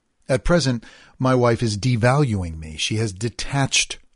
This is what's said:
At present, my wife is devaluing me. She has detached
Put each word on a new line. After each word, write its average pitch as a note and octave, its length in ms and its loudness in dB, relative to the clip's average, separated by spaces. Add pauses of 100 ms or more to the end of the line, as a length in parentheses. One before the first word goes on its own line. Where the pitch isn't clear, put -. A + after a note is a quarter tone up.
(300)
At C3 160 0
present, C3+ 400 2 (340)
my B2+ 160 2
wife A#2+ 260 4
is G#2+ 160 0
devaluing A#2 800 0
me. D#2 200 -12
She - 180 -4
has A2 160 -2
detached - 880 -2 (160)